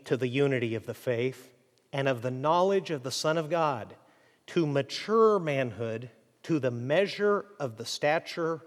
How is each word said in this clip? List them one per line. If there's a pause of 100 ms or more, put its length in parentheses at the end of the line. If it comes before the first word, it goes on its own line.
to
the
unity
of
the
faith (400)
and
of
the
knowledge
of
the
Son
of
God, (520)
to
mature
manhood, (340)
to
the
measure (140)
of
the
stature